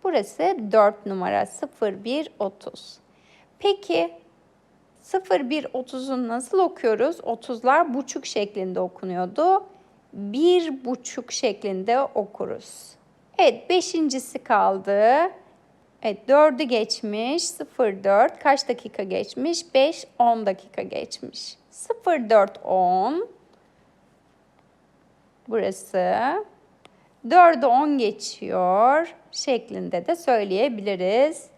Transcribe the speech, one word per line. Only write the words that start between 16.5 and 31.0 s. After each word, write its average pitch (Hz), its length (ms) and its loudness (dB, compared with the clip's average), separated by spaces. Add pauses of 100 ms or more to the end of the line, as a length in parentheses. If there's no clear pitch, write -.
geçmiş, 226 840 -2
sıfır 202 600 -4
dört. 208 340 4
Kaç 277 300 0
dakika 233 340 -6
geçmiş? 208 720 -6
Beş, 285 300 2 (140)
on 226 280 2
dakika 196 360 -6
geçmiş. - 720 -12 (140)
Sıfır 320 600 -4
dört 202 340 4
on. 190 640 0 (2250)
Burası. 190 640 -2 (1160)
Dördü 330 360 8
on 277 320 4
geçiyor 214 1160 0 (180)
şeklinde 190 720 -4
de 339 100 0
söyleyebiliriz. 208 1300 0 (120)